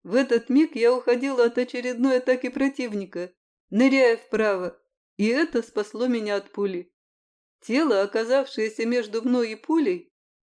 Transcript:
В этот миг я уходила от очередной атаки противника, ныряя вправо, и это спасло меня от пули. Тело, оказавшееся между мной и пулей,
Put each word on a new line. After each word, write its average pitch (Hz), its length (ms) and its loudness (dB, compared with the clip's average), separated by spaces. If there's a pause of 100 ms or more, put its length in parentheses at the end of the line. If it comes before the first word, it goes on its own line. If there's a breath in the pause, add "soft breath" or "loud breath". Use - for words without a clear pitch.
В 175 140 -6
этот 247 340 2
миг 294 260 4
я 240 200 4
уходила 247 500 0
от 233 140 0
очередной 247 580 0
атаки 254 320 0
противника, 208 800 -4 (380)
ныряя 254 480 4
вправо, 202 640 -4 (360)
и 208 100 0
это 254 340 0
спасло 220 460 -6
меня 214 280 -2
от 196 160 -6
пули. 190 400 -6 (720)
Тело, 247 400 0
оказавшееся 226 840 -2
между 226 360 -2
мной 240 300 0
и 214 40 -10
пулей, 214 560 -2 (320)